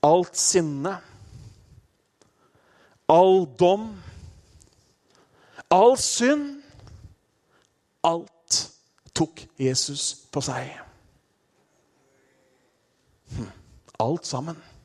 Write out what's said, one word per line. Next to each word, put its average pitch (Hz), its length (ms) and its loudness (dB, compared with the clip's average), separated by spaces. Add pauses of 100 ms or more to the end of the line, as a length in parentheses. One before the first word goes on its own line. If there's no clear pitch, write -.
Alt 175 320 0
sinne, 160 560 -2 (2250)
all 185 340 6 (160)
dom, 196 300 2 (1800)
all 233 260 6
synd, 285 640 -2 (1400)
alt 170 300 -6 (800)
tok - 280 -4 (120)
Jesus 135 760 -4
på 143 140 -6
seg. 127 240 -8 (2750)
Hm. 104 160 -10 (540)
Alt 151 260 -4
sammen. 151 300 -10 (260)